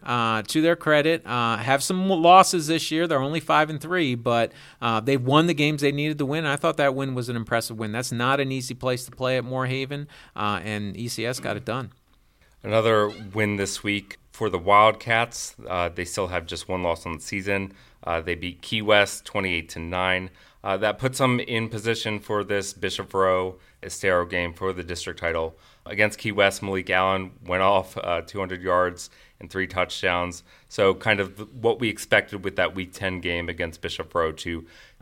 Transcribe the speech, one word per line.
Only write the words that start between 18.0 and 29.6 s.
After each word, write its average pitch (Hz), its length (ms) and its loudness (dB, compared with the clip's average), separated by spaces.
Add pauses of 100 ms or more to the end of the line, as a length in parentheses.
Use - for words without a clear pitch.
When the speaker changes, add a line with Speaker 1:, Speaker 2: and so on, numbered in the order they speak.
Speaker 2:
Uh, 85 160 -2
they 85 160 -4
beat 87 260 -10
Key 110 200 -4
West 104 420 4
twenty-eight 87 460 -2
to - 100 -10
nine. 92 500 -2 (340)
Uh, 98 120 -2
that 104 220 0
puts 131 220 -2
them 123 200 2
in 113 300 -4
position 110 500 -4
for 104 240 -2
this 98 300 -2
Bishop 95 380 -6
Verot 92 420 2 (300)
Estero 92 420 0
game 87 260 -2
for 95 220 -4
the 90 100 -8
district 85 360 -8
title. 82 360 -2 (300)
Against 104 320 0
Key 107 140 -4
West, 98 320 2
Malik 95 260 -2
Allen 95 440 2 (120)
went 90 160 0
off, 95 380 2
uh, 85 220 -2
two 101 180 -10
hundred 90 240 -6
yards 90 480 0 (280)
and 90 100 -16
three 95 180 -4